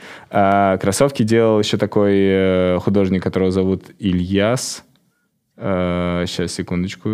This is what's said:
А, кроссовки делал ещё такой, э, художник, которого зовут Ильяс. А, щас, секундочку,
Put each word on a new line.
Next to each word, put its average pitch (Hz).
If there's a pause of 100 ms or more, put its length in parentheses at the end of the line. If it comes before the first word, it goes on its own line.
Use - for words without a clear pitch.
(300)
А, 98
кроссовки 127
делал 110
ещё 104
такой, 101
э, 92
художник, 95
которого 95
зовут 95 (140)
Ильяс. 98 (760)
А, 90
щас, 87
секундочку, 92